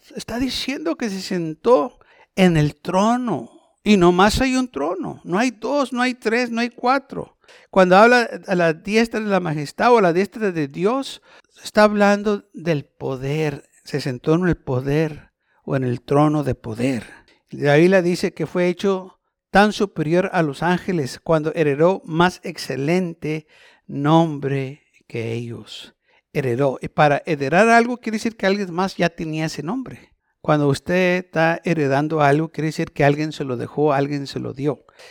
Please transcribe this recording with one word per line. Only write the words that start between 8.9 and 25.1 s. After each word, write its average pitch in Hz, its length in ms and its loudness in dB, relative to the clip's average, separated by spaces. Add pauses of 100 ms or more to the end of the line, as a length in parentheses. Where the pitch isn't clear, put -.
de 220 80 -4
la 196 140 0
majestad 170 520 0
o 233 60 6
a 214 40 4
la 175 100 4
diestra 202 400 -2
de 156 160 -4
Dios, 214 520 -4 (440)
está - 180 2
hablando 202 680 2
del 156 320 -4
poder. 139 840 -6 (140)
Se - 180 -6
sentó 143 340 -2
en 180 120 0
el 165 100 2
poder 143 760 -4 (320)
o 147 100 -4
en 131 80 0
el 123 180 -2
trono 147 440 2
de 131 100 -2
poder. 127 500 -6 (460)
La 143 240 0
Biblia 180 280 6
dice 175 320 -2
que 160 120 -4
fue 180 220 0
hecho 190 520 -4 (300)
tan 208 220 4
superior 180 600 0
a 180 100 2
los 147 200 -4
ángeles 175 560 -2
cuando 156 360 0
heredó 160 500 2
más 170 400 0
excelente 156 1040 -6 (380)
nombre 143 960 0 (260)
que 117 240 -8